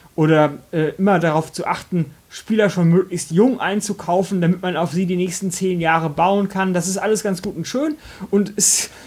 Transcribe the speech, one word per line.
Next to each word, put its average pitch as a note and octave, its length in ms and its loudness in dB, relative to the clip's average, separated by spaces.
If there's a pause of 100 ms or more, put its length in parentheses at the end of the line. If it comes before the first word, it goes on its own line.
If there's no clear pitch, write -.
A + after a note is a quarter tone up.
(140)
Oder, D3+ 400 4 (180)
äh, D#3 240 0
immer F#3+ 220 4
darauf D#3 340 0
zu - 140 -8
achten, E3 400 -4 (220)
Spieler G#3+ 420 0
schon F3 180 2
möglichst F3 420 2
jung G#3 300 4
einzukaufen, F#3+ 800 -2
damit F3 220 2
man F3+ 160 -4
auf D#3+ 140 -2
sie F#3 120 0
die F3+ 120 -2
nächsten F3+ 340 -4
zehn F3+ 320 -2
Jahre D#3+ 260 2
bauen F#3+ 400 0
kann. F#3+ 240 -2
Das F3 160 -2
ist F#3+ 80 -4
alles G#3 260 -2
ganz F#3+ 200 -4
gut G#3 140 -8
und E3 100 -6
schön. D4+ 300 -4 (340)
Und G3+ 260 0
es, - 320 0 (180)